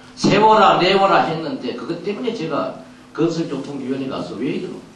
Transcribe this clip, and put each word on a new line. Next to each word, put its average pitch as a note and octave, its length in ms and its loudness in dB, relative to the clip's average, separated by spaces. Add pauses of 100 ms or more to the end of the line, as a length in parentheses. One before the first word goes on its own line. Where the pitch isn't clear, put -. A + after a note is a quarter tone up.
(160)
세워라, G#3 640 6
내워라 F#3 460 4
했는데 D#3 500 -4
그것 - 300 -8
때문에 G#3+ 300 -6
제가 D3+ 420 -6 (380)
건설교통위원회 C3+ 960 -4
가서 - 280 -8
왜 C3 180 -4
이러노? - 220 -8 (200)